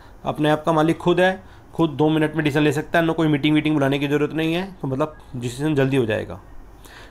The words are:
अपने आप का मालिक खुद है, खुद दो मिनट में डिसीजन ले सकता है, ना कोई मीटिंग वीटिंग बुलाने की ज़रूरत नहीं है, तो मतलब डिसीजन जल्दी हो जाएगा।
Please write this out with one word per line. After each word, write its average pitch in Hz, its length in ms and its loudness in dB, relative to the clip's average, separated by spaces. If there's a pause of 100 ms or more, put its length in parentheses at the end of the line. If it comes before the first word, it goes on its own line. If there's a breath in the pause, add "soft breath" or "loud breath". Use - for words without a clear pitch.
(260 loud breath)
अपने 147 240 0
आप 151 140 2
का 165 100 0
मालिक 160 240 2
खुद 175 220 2
है, 190 240 0 (300 loud breath)
खुद 160 160 0
दो 147 200 2
मिनट 156 260 0
में 156 80 -2
डिसीजन 147 200 2
ले 147 80 4
सकता 151 280 -2
है, 165 60 2
ना 160 80 0
कोई 160 140 2
मीटिंग 151 280 2
वीटिंग 151 180 2
बुलाने 139 260 2
की 143 80 -2
ज़रूरत 147 260 0
नहीं 160 200 -2
है, 175 100 -2 (180)
तो 151 60 -6
मतलब 139 280 -4 (200)
डिसीजन 127 400 -4
जल्दी 135 220 2
हो 120 80 2
जाएगा। 98 340 -4 (720 loud breath)